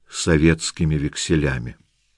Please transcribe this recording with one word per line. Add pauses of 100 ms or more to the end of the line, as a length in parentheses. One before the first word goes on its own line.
советскими
векселями. (420)